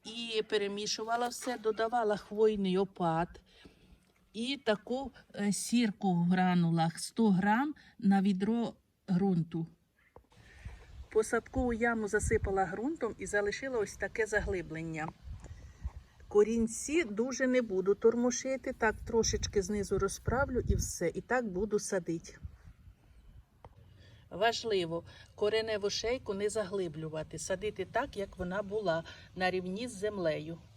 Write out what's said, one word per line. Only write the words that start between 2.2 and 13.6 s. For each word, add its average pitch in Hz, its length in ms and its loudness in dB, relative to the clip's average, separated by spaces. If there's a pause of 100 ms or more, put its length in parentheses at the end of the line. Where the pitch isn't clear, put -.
опад 175 640 0 (920)
і 247 220 -4
таку, 240 560 -2 (220)
е, 202 180 0
сірку 208 640 2
в 175 100 4
гранулах 175 760 4
сто - 320 2
грам 208 440 4 (240)
на 196 240 6
відро 202 520 0 (360)
ґрунту. 175 560 2 (1500)
Посадкову 240 600 2
яму 226 360 0
засипала 202 560 2
ґрунтом 220 540 -4
і 196 80 -8
залишила 208 520 -2